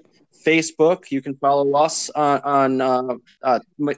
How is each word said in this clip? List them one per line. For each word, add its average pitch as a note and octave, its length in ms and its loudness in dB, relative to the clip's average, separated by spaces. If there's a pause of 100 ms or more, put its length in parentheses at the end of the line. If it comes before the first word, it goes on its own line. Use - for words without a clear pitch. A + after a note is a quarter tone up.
(440)
Facebook. D#3+ 680 0
You C#3 100 -4
can C3+ 140 -10
follow C#3+ 400 0
us - 340 0
on, C#3+ 320 0
on, C3+ 400 0
uh, B2+ 340 -2 (280)
uh, B2 160 2 (200)
m-, D3 180 -4